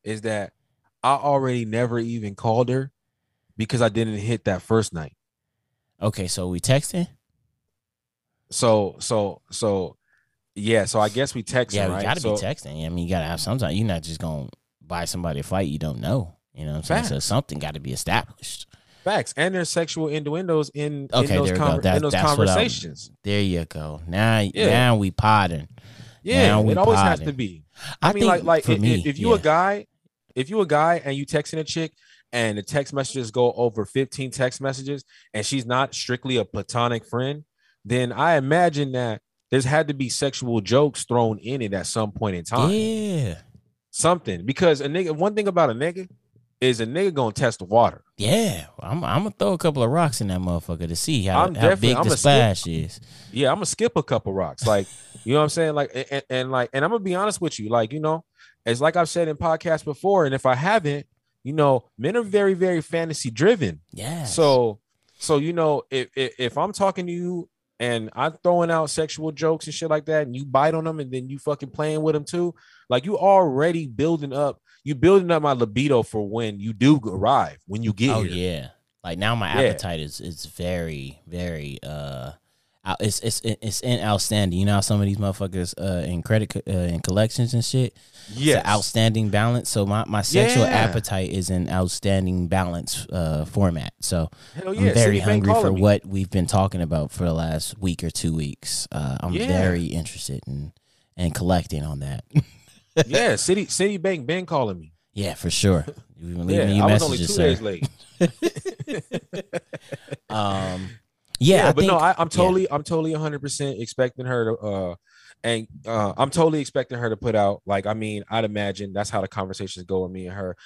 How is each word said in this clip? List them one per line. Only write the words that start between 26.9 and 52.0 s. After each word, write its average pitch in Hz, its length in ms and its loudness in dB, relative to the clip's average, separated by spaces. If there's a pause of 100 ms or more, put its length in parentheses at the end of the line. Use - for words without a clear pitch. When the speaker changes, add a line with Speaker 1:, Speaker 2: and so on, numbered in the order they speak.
Speaker 1:
has 98 220 4
Speaker 2:
potting. 143 60 -6
Speaker 1:
to 147 60 -2
be. 95 320 -8 (380)
Speaker 2:
I 160 80 6
Speaker 1:
I - 20 2
mean, 208 100 0
Speaker 2:
think 214 80 6
Speaker 1:
like, 175 140 2
like, 165 200 4
Speaker 2:
for 123 80 2
Speaker 1:
i-, 107 40 2
i-, - 20 0
Speaker 2:
me, 107 280 2
Speaker 1:
if 143 120 -4
you 220 120 2
Speaker 2:
yeah. 233 60 6
Speaker 1:
a - 20 4
guy, 180 480 2 (480)
if 135 160 -4
you 214 100 0
a 190 60 0
guy 156 380 2
and 139 120 -4
you 143 100 -4
texting 156 320 -4
a 156 60 -4
chick 160 280 -6 (400)
and 113 260 0
the 101 40 -6
text 143 300 -4
messages 131 380 -4
go 120 220 2
over 113 320 0
fifteen 131 460 -4
text 127 300 -2
messages 135 440 -6 (280)
and 107 140 -4
she's 135 180 -4
not 127 300 -2
strictly 127 420 -4
a 107 80 0
platonic 120 600 -2
friend, 139 380 -6 (400)
then 120 280 -2
I 151 240 2
imagine 147 560 2
that 123 280 -2 (300)
there's 131 140 2
had 151 240 2
to 147 60 -2
be 135 140 -4
sexual 120 520 -2
jokes 123 440 2
thrown 117 340 2
in 127 240 -6
it 101 100 -4
at 98 140 -4
some 110 240 -2
point 98 260 -4
in 85 80 -8
time. 135 280 0
Speaker 2:
Yeah. 208 640 -2 (540)
Speaker 1:
Something. 110 540 -2
Because 143 360 2
a 143 80 -4
nigga, 165 280 -2
one 196 200 0
thing 208 120 0
about 170 220 2
a 113 40 -2
nigga 175 340 -6 (520)
is 127 200 4
a 113 60 -2
nigga 170 280 -2
gonna 123 180 0
test 120 280 0
the 95 40 -12
water. 104 380 4 (140)
Speaker 2:
Yeah. 123 500 0 (140)
I'm, 151 240 -6
I'm 113 180 0
gonna 214 160 -4
throw 196 140 2
a 175 60 -2
couple 147 240 0
of 113 80 2
rocks 156 300 0
in 113 80 -2
that 90 120 -2
motherfucker 87 480 -2
to 82 80 -4
see 135 280 0
how, 110 200 4
Speaker 1:
I'm 185 100 -2
Speaker 2:
how 151 160 4
Speaker 1:
definitely, 120 180 4
Speaker 2:
big 123 80 4
the 131 40 0